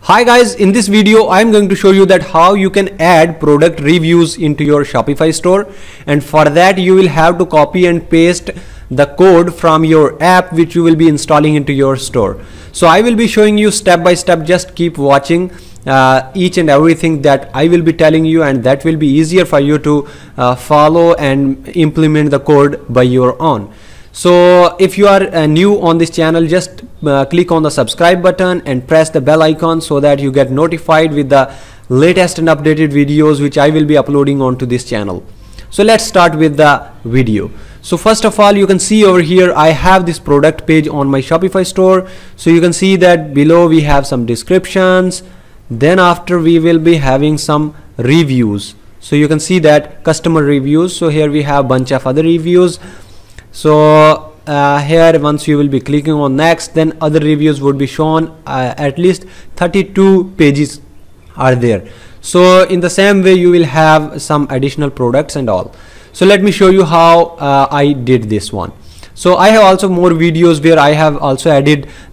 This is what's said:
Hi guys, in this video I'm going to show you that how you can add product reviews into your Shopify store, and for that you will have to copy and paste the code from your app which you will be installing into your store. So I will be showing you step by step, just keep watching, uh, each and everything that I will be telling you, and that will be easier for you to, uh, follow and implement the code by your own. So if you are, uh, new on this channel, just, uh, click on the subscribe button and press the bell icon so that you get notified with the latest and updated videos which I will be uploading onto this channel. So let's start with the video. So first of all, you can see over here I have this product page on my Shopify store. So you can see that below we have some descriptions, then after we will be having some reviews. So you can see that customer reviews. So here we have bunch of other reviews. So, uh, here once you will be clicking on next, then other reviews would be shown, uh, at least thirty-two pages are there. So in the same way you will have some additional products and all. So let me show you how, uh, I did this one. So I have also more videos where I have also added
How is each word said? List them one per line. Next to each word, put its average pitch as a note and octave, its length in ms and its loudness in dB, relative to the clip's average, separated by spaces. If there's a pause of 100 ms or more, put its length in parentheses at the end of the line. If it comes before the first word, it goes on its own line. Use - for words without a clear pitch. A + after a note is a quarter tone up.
Hi G#3+ 160 2
guys, A#3+ 340 2
in G3 160 2
this G#3+ 160 -2
video G#3+ 420 2
I'm G#3+ 200 2
going G#3 200 2
to G3 40 0
show F#3+ 160 2
you G3 140 4
that F#3 200 2
how E3+ 280 2
you G3 160 0
can G3 320 -4
add E3 400 2
product D3 400 2
reviews D#3+ 560 0
into D3+ 260 -4
your D3 220 0
Shopify D3+ 480 -2
store, F#3+ 400 -2 (340)
and D3 160 -2
for D#3 220 0
that F3 320 2
you F#3 180 2
will F#3 140 4
have E3 300 0
to F3+ 80 -2
copy D#3+ 400 0
and E3+ 240 -2
paste E3+ 400 0 (400)
the C#3 160 0
code F3 480 2
from D#3+ 280 0
your D#3 400 0
app F#3 300 0
which E3 220 -2
you F3 80 0
will E3 120 4
be E3 140 2
installing D3+ 460 0
into C#3+ 180 -2
your C3+ 240 0
store. G#2+ 420 -4 (340)
So - 140 0
I E3 140 4
will A#3 160 0
be A3+ 100 0
showing G#3+ 300 2
you G#3 140 0
step F3 340 0
by F3+ 80 4
step, F3 320 -2
just F3 320 -4
keep E3+ 220 -4
watching, C#3+ 520 0 (360)
uh, C3 480 0
each F3+ 240 -2
and D#3+ 100 0
everything D#3 540 0
that C#3 320 0
I D3 140 0
will F3 120 2
be D#3+ 140 -2
telling D#3+ 320 0
you, D#3+ 160 0
and C3+ 200 -2
that C3+ 220 -2
will D#3+ 140 -2
be D3+ 100 -2
easier D#3+ 380 0
for D3+ 120 0
you D3 200 0
to, D3 280 -2 (300)
uh, B2+ 180 -2
follow D#3 600 2
and C3+ 540 -4
implement D3+ 600 0
the C#3 100 -2
code C#3+ 520 2
by B2+ 120 2
your B2+ 360 0
own. B2 320 -4 (440)
So F3+ 600 4
if F#3+ 180 0
you G3+ 120 2
are, G3 140 2 (120)
uh, D#3+ 120 0
new F#3 360 0
on E3 160 0
this E3 100 0
channel, E3 380 -2
just, F3 360 -4 (220)
uh, C#3 200 0
click F3 260 -2
on D#3+ 140 0
the D3 60 -2
subscribe E3+ 520 -2
button F3+ 420 -2
and B2+ 220 -6
press D#3+ 240 0
the D#3 100 -2
bell D3+ 220 0
icon E3 380 -2
so D3+ 180 -4
that C#3+ 220 0
you C#3 100 -4
get C3 220 0
notified D#3+ 600 0
with C#3+ 180 -4
the C3+ 220 0 (360)
latest E3+ 500 0
and D#3+ 80 -2
updated D3+ 460 0
videos D3 480 0
which C#3+ 180 -2
I D3 120 2
will D#3 140 0
be D3 120 0
uploading C#3 440 0
onto B2+ 260 -4
this A#2+ 180 -6
channel. G2+ 400 -8 (440)
So - 140 -2
let's A3 220 2
start E3+ 320 0
with D3+ 200 0
the D3 300 2 (180)
video. A2+ 460 -2 (320)
So - 140 -6
first - 280 -2
of G#3+ 140 -2
all, G3+ 180 4
you G3 120 0
can F#3 100 2
see G#3+ 260 2
over F#3 160 4
here F3+ 360 2
I D#3+ 140 4
have F3+ 360 0
this E3+ 140 -8
product D3 440 0
page D#3 220 0
on C#3+ 220 -4
my C3+ 120 -2
Shopify F3+ 460 -2
store. F#3 420 0 (280)
So - 140 -2
you E3 100 4
can F3 120 2
see F#3+ 220 0
that E3+ 400 2
below E3 340 4
we D#3+ 120 2
have C#3+ 260 0
some B2 200 -4
descriptions, F#3 960 -2 (440)
then C#3+ 300 0
after F3 400 0
we E3 220 2
will E3 180 2
be E3 200 2
having C#3+ 380 -2
some D3+ 380 -4 (220)
reviews. B2 800 -2 (240)
So - 160 -4
you D3 100 2
can D3+ 140 -2
see F#3 180 -2
that D3+ 460 0
customer D#3+ 400 -2
reviews. D3 520 -2
So E3+ 120 -2
here D3+ 240 -2
we D3+ 100 0
have C#3+ 240 -2
bunch B2+ 240 -2
of C3 160 -4
other C3+ 160 -2
reviews. E3+ 560 0 (800)
So, D3+ 760 2 (160)
uh, C#3+ 340 0
here E3 380 2
once D3 260 -4
you D3+ 100 0
will C#3+ 120 0
be C#3 100 -2
clicking D3 340 -4
on C#3+ 220 -2
next, E3 400 -2
then D#3+ 260 -2
other D#3 200 0
reviews D3+ 400 -2
would C#3 180 0
be C#3 80 -2
shown, D#3+ 500 -4 (120)
uh, B2+ 280 -6
at C#3+ 220 -6
least F3+ 280 -2 (280)
thirty-two F#3+ 840 0
pages C#3+ 440 0 (560)
are C3 180 0
there. A#2 340 -2 (320)
So F#3 440 4
in F3+ 160 -2
the F3 100 -2
same G3 320 0
way F#3 120 4
you F3+ 180 2
will F3 120 2
have D#3 560 0
some D3 300 -4
additional C#3 400 -6
products C3 460 -4
and C3 120 -6
all. F#2 240 -4 (400)
So - 140 0
let G3 160 4
me G#3 80 2
show F#3+ 180 2
you F#3+ 160 4
how, E3 540 2
uh, C#3 320 0
I C#3+ 220 0
did A#2+ 360 -2
this G#2 240 -6
one. F#2+ 200 -10 (420)
So F3+ 220 0
I F#3+ 140 2
have A3 120 4
also F#3+ 260 2
more F3+ 220 2
videos E3 520 0
where D#3+ 180 4
I C#3+ 100 4
have D3+ 280 0
also C#3 300 -4
added C#3+ 400 0 (240)